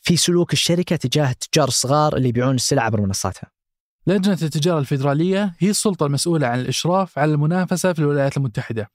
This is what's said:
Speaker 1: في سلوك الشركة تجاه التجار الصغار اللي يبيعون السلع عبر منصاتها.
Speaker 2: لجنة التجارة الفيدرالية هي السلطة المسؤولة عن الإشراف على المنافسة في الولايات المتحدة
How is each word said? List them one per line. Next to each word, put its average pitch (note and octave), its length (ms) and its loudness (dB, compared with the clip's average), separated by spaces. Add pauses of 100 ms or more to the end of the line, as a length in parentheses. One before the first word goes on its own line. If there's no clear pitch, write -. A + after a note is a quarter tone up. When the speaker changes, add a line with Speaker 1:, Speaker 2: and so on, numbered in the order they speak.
Speaker 1:
في F3 160 2
سلوك F3 360 2
الشركة E3+ 420 0
تجاه C#3+ 360 0
التجار - 360 0
الصغار D3 480 2
اللي B2+ 140 2
يبيعون B2 260 0
السلع B2+ 280 0
عبر A2 180 0
منصاتها. F#2+ 500 -4 (560)
Speaker 2:
لجنة F#3+ 340 2
التجارة D#3 380 0
الفيدرالية D#3 800 0
هي F#3 100 2
السلطة G3 360 0
المسؤولة C#3+ 420 0
عن A#2+ 120 0
الإشراف D#3+ 600 -2
على D3+ 140 2
المنافسة F3 600 0
في D#3 60 -6
الولايات C#3+ 380 0
المتحدة B2 580 -4